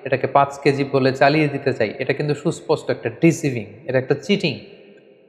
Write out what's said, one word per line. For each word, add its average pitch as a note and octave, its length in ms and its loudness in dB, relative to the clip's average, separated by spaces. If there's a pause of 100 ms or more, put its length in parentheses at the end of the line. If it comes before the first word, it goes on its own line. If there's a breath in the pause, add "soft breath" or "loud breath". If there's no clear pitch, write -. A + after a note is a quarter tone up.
এটাকে B2+ 220 0
পাঁচ C#3 320 2
কেজি C3+ 260 0
বলে C3 280 0
চালিয়ে C#3 360 4
দিতে C3 260 -2
চাই, G#2+ 240 -2
এটা C3+ 140 -2
কিন্তু D3 220 -2
সুস্পষ্ট - 560 -2
একটা A#2 200 -4 (100)
ডিসিভিং, B2+ 460 2 (220)
এটা B2+ 100 0
একটা C3 240 0
চিটিং। E3+ 380 0 (680)